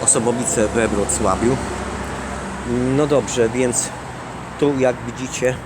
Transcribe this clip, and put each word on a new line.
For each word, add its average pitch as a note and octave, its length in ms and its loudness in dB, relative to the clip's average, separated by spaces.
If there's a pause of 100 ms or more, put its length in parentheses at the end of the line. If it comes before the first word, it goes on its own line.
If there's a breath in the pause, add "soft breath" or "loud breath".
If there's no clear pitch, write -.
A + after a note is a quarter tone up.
Osobowice A#2 640 2
we A2 200 2
Wrocławiu. G2+ 680 2 (1400)
No D3 100 4
dobrze, B2 420 4
więc B2 400 0 (720)
tu C#3+ 200 4
jak B2+ 160 4 (100)
widzicie B2+ 500 -2 (100)